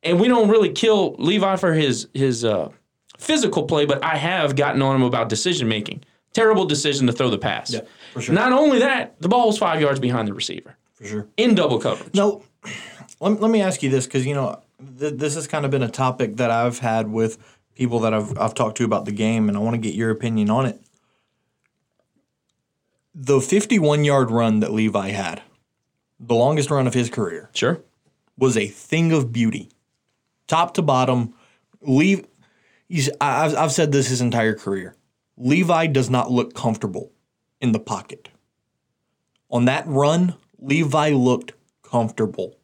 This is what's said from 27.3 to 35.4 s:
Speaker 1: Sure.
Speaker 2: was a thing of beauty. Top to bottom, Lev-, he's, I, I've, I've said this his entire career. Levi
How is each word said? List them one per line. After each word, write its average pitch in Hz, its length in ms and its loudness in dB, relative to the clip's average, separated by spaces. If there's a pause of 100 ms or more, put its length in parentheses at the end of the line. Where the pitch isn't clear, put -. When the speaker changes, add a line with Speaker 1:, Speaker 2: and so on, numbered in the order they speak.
Speaker 1:
Sure. 156 300 -2 (560)
Speaker 2:
was 127 180 2
a 104 100 0
thing 160 460 0
of 131 200 0
beauty. 113 360 -2 (800)
Top 160 260 0
to 180 80 0
bottom, 127 520 0 (480)
Lev-, 160 440 2 (640)
he's, 147 220 -2 (100)
I, 143 240 0
I've, 151 120 0
I've 151 160 0
said 151 200 0
this 139 160 2
his 123 140 -2
entire 113 320 0
career. 95 420 -8 (420)
Levi 165 480 2